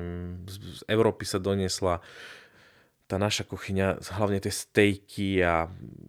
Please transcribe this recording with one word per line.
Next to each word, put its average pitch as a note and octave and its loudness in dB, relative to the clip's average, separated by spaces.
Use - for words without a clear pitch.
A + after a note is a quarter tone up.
z, F#2+ -12
z - -14
Európy A2 4
sa G2+ -2
doniesla F#2 0
tá G2 -4
naša G#2 0
kuchyňa, F#2+ -2
hlavne G2+ 0
tie G#2 -2
stejky G2 2
a E2+ 2